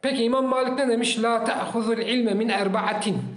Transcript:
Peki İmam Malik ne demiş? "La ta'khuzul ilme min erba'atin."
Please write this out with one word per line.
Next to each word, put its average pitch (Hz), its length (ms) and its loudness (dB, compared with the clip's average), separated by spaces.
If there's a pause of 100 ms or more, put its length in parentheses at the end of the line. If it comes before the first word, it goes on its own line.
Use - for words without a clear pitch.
Peki 262 220 0
İmam 262 220 2
Malik 254 320 0
ne 277 100 2
demiş? 226 340 0
"La 233 220 2
ta'khuzul 226 540 -2
ilme 226 360 0
min 220 140 0
erba'atin." 202 680 0 (180)